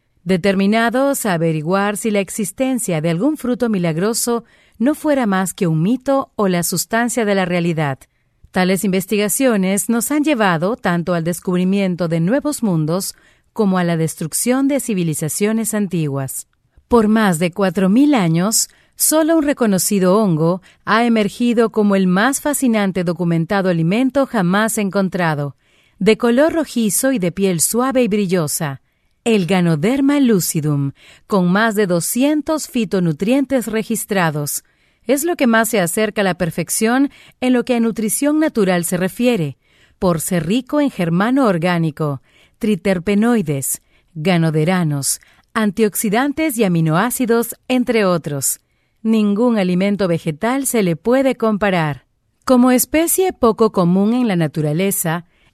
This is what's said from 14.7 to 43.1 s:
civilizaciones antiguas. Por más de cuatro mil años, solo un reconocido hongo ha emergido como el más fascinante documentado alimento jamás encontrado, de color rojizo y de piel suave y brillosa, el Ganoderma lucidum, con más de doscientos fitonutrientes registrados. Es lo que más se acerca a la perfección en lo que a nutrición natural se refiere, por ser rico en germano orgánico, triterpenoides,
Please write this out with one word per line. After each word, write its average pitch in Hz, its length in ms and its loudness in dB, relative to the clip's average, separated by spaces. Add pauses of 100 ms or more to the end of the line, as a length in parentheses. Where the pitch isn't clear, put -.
civilizaciones 202 920 -2
antiguas. 160 760 -4 (400)
Por 226 200 4
más 208 320 2
de 180 100 0
cuatro 190 400 0
mil 277 240 4
años, 180 560 0 (260)
solo 320 420 2
un 311 60 2
reconocido 202 760 2
hongo 175 420 2 (240)
ha 214 180 2
emergido 226 680 2
como 208 240 2
el 196 100 2
más 202 360 2
fascinante 220 640 0
documentado 170 640 0
alimento 226 580 0
jamás 208 500 0
encontrado, 175 800 -2 (420)
de 214 220 2
color 247 340 2
rojizo 262 580 -2
y 262 60 -2
de 180 140 -2
piel 190 280 -2
suave 247 440 0
y 233 40 2
brillosa, 175 720 -2 (420)
el 214 220 2
Ganoderma 196 760 2
lucidum, 151 760 0 (340)
con 180 240 2
más 208 240 0
de 208 100 2
doscientos 277 840 0
fitonutrientes 220 1000 0
registrados. 185 960 -4 (400)
Es 277 220 0
lo 339 100 -2
que 285 100 0
más 226 240 2
se 220 100 0
acerca 208 420 -2
a - 20 0
la 180 160 -2
perfección 220 720 -2 (280)
en 254 140 0
lo 240 100 2
que 240 120 -2
a 233 40 2
nutrición 226 600 0
natural 190 440 2
se 180 140 -4
refiere, 185 640 -2 (400)
por 175 220 0
ser 165 260 -2
rico 262 340 0
en 285 80 0
germano 202 560 0
orgánico, 165 800 -2 (340)
triterpenoides, 202 1300 0 (320)